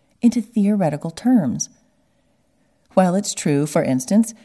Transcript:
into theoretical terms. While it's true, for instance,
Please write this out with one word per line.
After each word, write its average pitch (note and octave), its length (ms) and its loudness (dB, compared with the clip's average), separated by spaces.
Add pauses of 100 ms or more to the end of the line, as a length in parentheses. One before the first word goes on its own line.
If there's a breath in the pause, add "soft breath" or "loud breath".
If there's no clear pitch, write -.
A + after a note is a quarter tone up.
(220)
into A#3 200 2
theoretical G3 720 -2
terms. G3+ 580 0 (1200)
While F#3 220 2
it's G3+ 180 -4
true, D3 320 -2
for D3+ 180 0
instance, C3+ 500 0 (120)